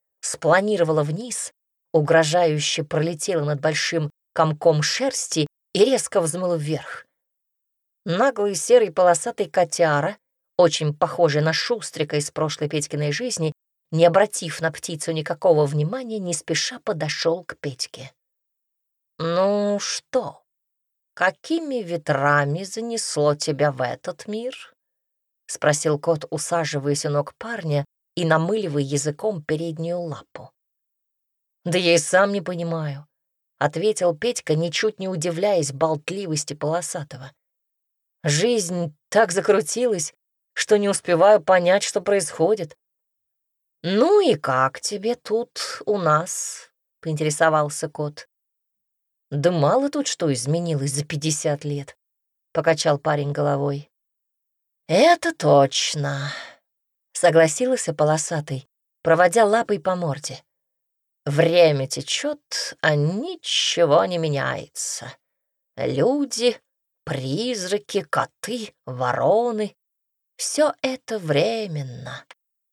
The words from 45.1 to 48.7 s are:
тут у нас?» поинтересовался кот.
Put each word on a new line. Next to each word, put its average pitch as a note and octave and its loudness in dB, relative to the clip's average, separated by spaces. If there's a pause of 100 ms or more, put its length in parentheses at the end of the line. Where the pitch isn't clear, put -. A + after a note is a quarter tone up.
тут - -6
у G#3 0
нас?» E3 -2 (300)
поинтересовался D3+ 0
кот. D3 -8 (1000)